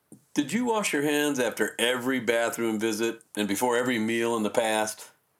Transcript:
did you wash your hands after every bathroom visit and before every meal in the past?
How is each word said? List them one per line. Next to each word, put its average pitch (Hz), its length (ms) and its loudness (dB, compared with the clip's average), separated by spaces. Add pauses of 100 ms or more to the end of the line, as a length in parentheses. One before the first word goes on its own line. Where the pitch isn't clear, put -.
(340)
did 147 180 -2
you 240 120 0
wash 214 280 0
your 143 100 0
hands 147 360 2
after 110 400 0
every 123 400 0
bathroom 117 640 0
visit 110 400 0 (160)
and 104 100 0
before 117 300 0
every 123 220 0
meal 117 380 0
in 110 60 0
the 104 80 0
past? 110 600 0 (300)